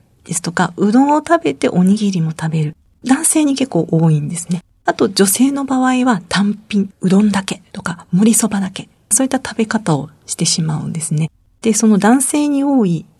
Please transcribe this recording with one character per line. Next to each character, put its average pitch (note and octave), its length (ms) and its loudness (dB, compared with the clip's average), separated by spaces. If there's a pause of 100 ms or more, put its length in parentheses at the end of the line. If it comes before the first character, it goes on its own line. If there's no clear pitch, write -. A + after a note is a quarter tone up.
(240)
で E3+ 100 -10
す - 80 -6
と - 80 -6
か、 F3 260 -2
う G3+ 140 0
ど B3+ 120 4
ん C#4+ 80 2
を D4+ 80 2
食 E4 260 0
べ C4+ 100 -2
て - 140 -2
お F3+ 160 2
に G3 100 4
ぎ G#3 160 0
り F#3 100 -2
も D#3+ 120 -2
食 D#3+ 180 -6
べ D#3+ 140 -2
る。 D3+ 120 -6 (280)
男 C4+ 200 0
性 D#4 200 2
に C#4 100 0
結 C4 160 -4
構 E3+ 200 0
多 E3 200 2
い D3+ 80 2
ん D3 100 -6
で E3+ 80 -8
す - 140 -10
ね。 F3 140 -6 (200)
あ E4+ 100 -2
と A3+ 140 0
女 G3 180 2
性 C4 260 2
の C#4 120 -4
場 C4 120 -2
合 B3+ 280 2
は A3+ 240 0
単 G3+ 300 0 (100)
品、 G3 320 -2
う F#3 80 0
ど F#3+ 120 4
ん G#3+ 100 4
だ F#3+ 140 -2
け - 180 -10 (100)
と - 100 -14
か、 - 300 -8
盛 G#3+ 180 4
り G#3+ 40 4
そ G#3+ 140 0
ば G#3 120 -4
だ F#3 100 -4
け。 - 180 -14 (220)
そ - 120 0
う C4+ 40 0
い - 0 -
っ - 20 -2
た C4 100 -2
食 - 200 -8
べ A3 80 0
方 G#3+ 280 -2
を C#3+ 160 -4 (160)
し - 80 -12
て F3 100 -4
し - 160 0
ま D#3 180 -2
う C#3 100 -8
ん - 40 -6
で E3 80 -8
す - 140 -6
ね。 D#3 160 -2 (320)
で、 A3+ 100 2
そ A3+ 140 0
の G#3+ 120 4
男 A#3 240 4
性 D4 260 0
に C#4 160 0
多 C#4 200 2
い E3+ 200 0 (140)